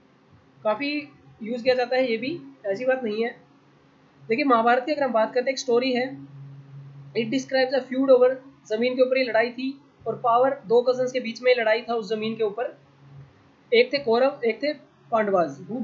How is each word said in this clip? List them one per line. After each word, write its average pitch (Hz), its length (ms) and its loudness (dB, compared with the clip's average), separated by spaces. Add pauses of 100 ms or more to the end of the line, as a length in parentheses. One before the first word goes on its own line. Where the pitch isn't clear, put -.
(640)
काफ़ी 220 280 -2 (520)
यूज़ 226 200 -8
किया 254 120 2
जाता 247 200 -2
है 262 160 0
ये 226 60 0
भी, 277 220 -8 (260)
ऐसी 208 200 -4
बात 262 180 0
नहीं 214 200 -4
है। 240 120 -6 (880)
देखिए 247 220 -2
महाभारत 240 400 4
की 311 60 -2
अगर 285 120 -2
हम 262 100 -2
बात 220 200 0
करते 247 160 0
हैं, 269 40 -2
एक 262 60 -8
स्टोरी 247 340 0
है, 240 120 0 (1120)
it 226 140 -2
describes 262 440 0
a 254 80 0
feud 262 320 4
over, 247 160 6 (380)
ज़मीन 240 260 0
के 262 60 0
ऊपर 254 160 2
ही 262 60 2
लड़ाई 226 280 0
थी 254 180 -8 (360)
और 226 180 -6
power, 254 440 2
दो 233 140 4
cousins 254 300 0
के 254 80 -4
बीच 226 240 -8
में 247 120 6
लड़ाई 226 260 2
था 233 120 -6
उस 226 160 -4
ज़मीन 220 260 -4
के 226 80 -4
ऊपर, 220 340 -4 (920)
एक 247 220 4
थे 285 60 -2
कौरव, 262 460 0
एक 226 180 -2
थे 294 100 -2 (380)
पांडवाज, 190 460 0 (120)
who 233 140 -8